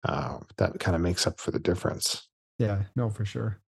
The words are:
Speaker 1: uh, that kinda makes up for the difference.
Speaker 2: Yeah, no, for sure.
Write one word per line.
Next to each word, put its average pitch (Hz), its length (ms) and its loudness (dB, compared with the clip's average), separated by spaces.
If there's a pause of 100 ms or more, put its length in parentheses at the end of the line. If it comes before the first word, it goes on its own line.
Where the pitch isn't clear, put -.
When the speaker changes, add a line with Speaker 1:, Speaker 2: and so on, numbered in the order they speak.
Speaker 1:
uh, - 340 -2 (200)
that - 200 2
kinda 85 220 2
makes 87 260 2
up - 140 -2
for - 100 -6
the - 80 0
difference. - 720 -2 (300)
Speaker 2:
Yeah, 101 260 2 (100)
no, 120 160 0
for 107 140 -4
sure. 113 360 -4 (120)